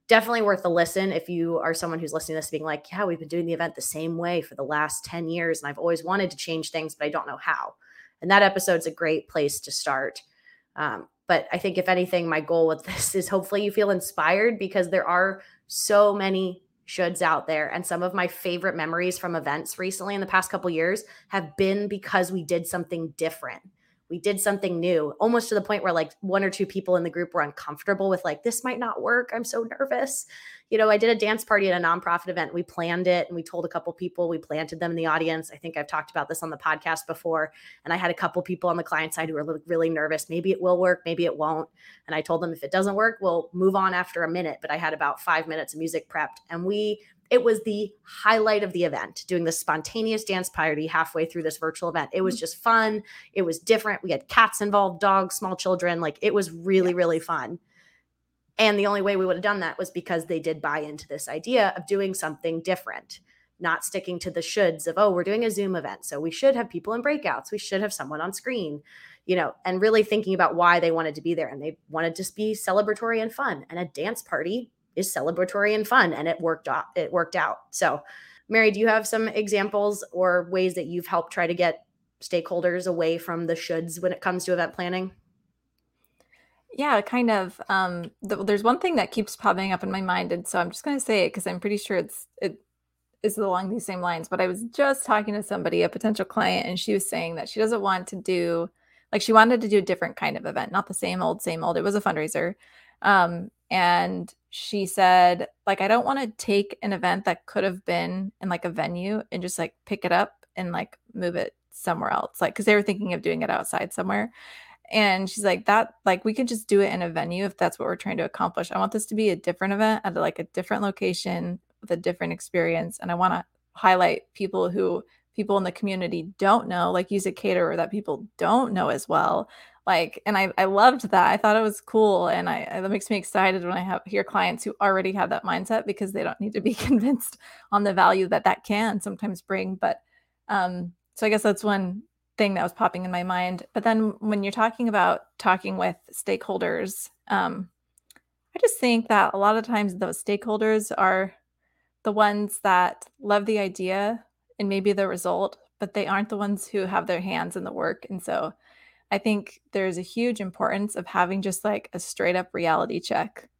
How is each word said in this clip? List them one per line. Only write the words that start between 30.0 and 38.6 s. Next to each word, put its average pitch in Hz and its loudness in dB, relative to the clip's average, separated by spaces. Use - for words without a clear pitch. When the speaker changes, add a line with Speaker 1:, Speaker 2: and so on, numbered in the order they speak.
Speaker 1:
You 220 2
know, 214 6
I 208 8
did 220 4
a 226 6
dance 214 0
party 196 4
at 175 2
a 175 0
nonprofit 175 0
event. 165 -4
We 175 -2
planned 175 -2
it 175 4
and 175 -10
we 165 -6
told 175 -6
a 175 -6
couple 170 -6
people, 175 -4
we 165 -2
planted 160 -6
them 170 -2
in 170 -4
the 165 -2
audience. 160 0
I 143 -20
think 160 -10
I've 147 -6
talked 156 -6
about 147 -2
this 160 -8
on 160 -8
the 147 -10
podcast 160 -4
before. 160 -4
And 170 -2
I 175 0
had 180 0
a - -2
couple 175 -2
people 180 -4